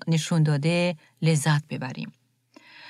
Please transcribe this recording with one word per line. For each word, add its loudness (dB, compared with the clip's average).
نشون 2
داده 0
لذت 2
ببریم. -10